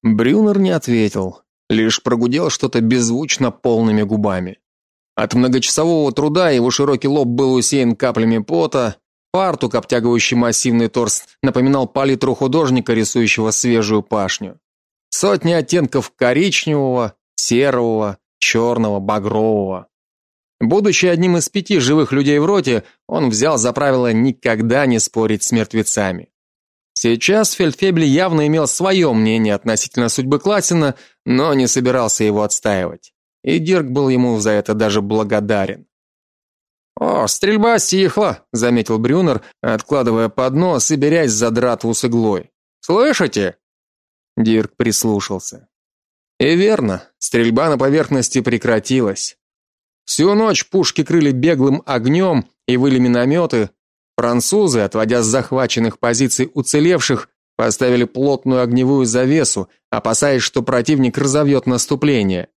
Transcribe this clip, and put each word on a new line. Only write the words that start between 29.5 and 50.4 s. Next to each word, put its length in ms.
относительно 560
судьбы 300
Классена, 560
но 280
не 140
собирался 560
его 200
отстаивать, 720
и 140
Дирк 280
был 220
ему 300
за 120
это 220
даже 280
благодарен. 840
«О, 300
стрельба 520
стихла», 720
заметил 480
Брюнер, 420
откладывая 680
поднос 600
и 40
берясь 360
за 200
дратву 420
с 120
иглой. 460
«Слышите?» 760
Дирк 380
прислушался. 920
И 160
верно, 480
стрельба 500
на 80
поверхности 640
прекратилась. 960
Всю 280
ночь 340